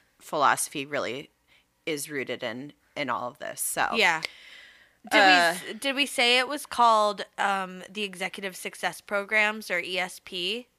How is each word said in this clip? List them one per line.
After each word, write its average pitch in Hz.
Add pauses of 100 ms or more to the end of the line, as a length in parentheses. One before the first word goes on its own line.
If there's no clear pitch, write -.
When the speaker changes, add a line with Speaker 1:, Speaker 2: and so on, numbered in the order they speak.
(200)
Speaker 1:
philosophy 139
really 131 (560)
is 151
rooted 131
in, 127 (240)
in 139
all 120
of 135
this. -
So -
Speaker 2:
Yeah. 170 (880)
Did 214
we 214
Speaker 1:
Uh, 196 (280)
Speaker 2:
s-, 180 (180)
did 277
we 277
say 247
it 254
was 285
called, 214 (120)
um, 190
the 208
Executive 185
Success -
Programs, 214
or 180
E 180
S 180
P? 190 (120)